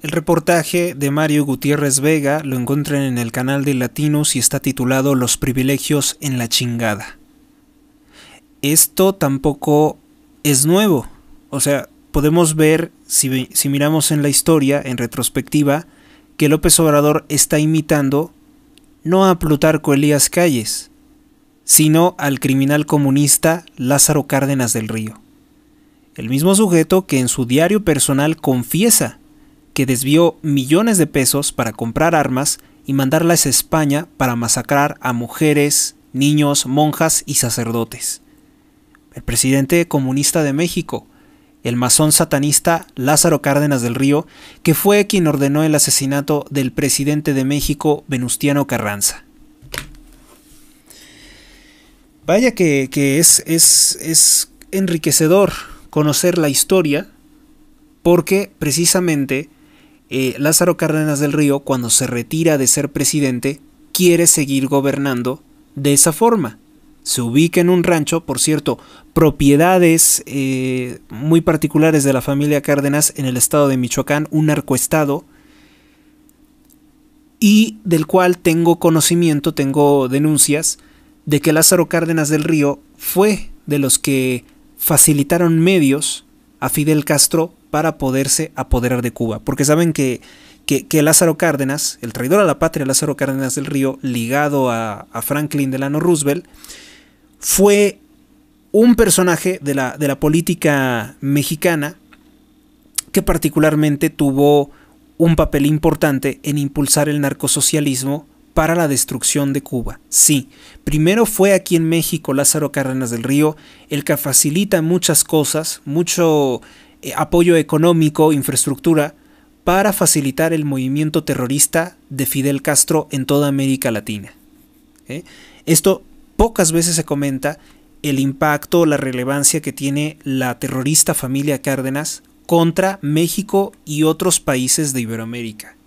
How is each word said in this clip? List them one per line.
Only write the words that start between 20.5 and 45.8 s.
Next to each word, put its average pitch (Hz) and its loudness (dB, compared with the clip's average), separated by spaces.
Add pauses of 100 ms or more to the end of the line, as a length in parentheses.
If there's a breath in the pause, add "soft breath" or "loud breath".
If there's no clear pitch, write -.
sino 160 4
al 139 -2
criminal 139 0
comunista 147 2 (120)
Lázaro 139 0
Cárdenas 135 -2
del 110 -4
Río. 110 -8 (920 soft breath)
El - -10
mismo 151 2
sujeto 180 2
que 135 -2
en 127 -2
su 123 -2
diario 170 2
personal 147 0
confiesa 139 0 (540 soft breath)
que 131 0
desvió 143 2
millones 160 2
de 160 2
pesos 139 -2
para 117 -4
comprar 147 -2
armas 139 0 (260 soft breath)
y 139 -6
mandarlas 156 2
a 143 -2
España 151 0 (120)
para 123 -2
masacrar 143 -2
a 127 -4
mujeres, 147 0 (160)
niños, 143 0
monjas 151 0
y 143 -6
sacerdotes. 117 -4 (920 soft breath)
El - -16
presidente 139 0
comunista 139 0
de 143 0
México, 165 -4 (560 soft breath)
el 120 -2
masón 127 2
satanista 151 0 (100)
Lázaro 147 0
Cárdenas 143 0
del 120 -4
Río, 139 0 (340 loud breath)
que 160 2
fue 202 2
quien 185 2
ordenó 139 2
el 156 2
asesinato 143 0